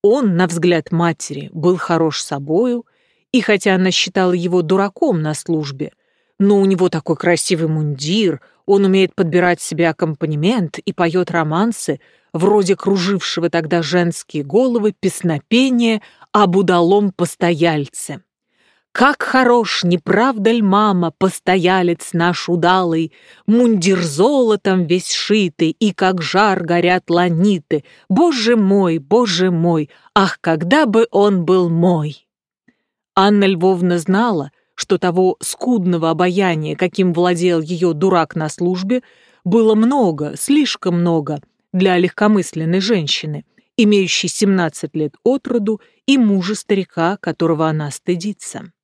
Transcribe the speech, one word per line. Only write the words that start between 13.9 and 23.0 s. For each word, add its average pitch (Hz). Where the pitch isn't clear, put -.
головы 214
песнопения 226
об 196
удалом 185
постояльце. 165
«Как 277
хорош, 240
не 175
правда 220
ль, 233
мама, 196
постоялец 185
наш 170
удалый, 170